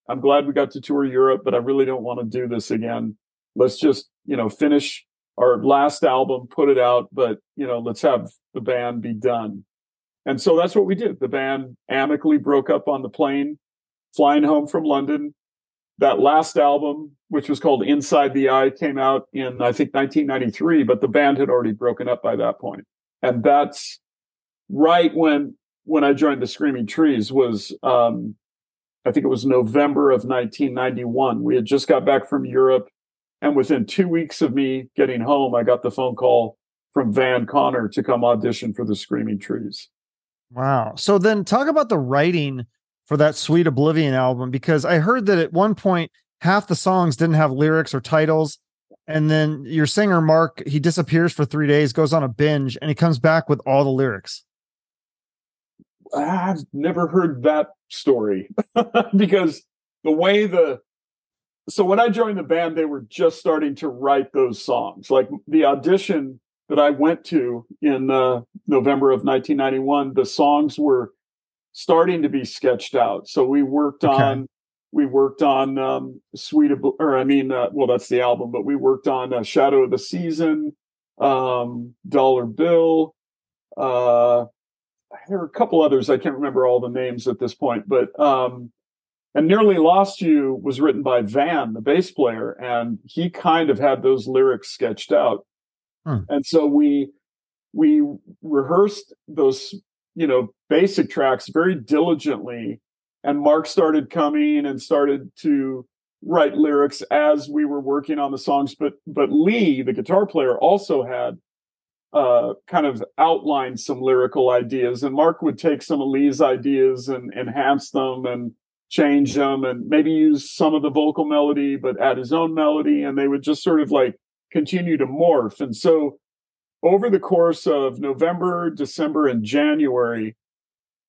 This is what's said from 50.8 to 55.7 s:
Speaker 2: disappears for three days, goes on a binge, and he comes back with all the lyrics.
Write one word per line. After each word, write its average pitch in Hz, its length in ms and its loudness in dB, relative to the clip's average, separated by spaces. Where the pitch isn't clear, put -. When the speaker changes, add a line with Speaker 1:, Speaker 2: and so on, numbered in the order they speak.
Speaker 2:
disappears 165 500 0
for 147 140 -2
three 151 220 -2
days, 143 260 4
goes 156 220 0
on 156 80 2
a 135 60 -2
binge, 139 520 -2
and 156 80 -4
he 147 60 0
comes 165 240 2
back 160 300 2
with 139 180 0
all 139 180 4
the 139 60 0
lyrics. 127 540 -4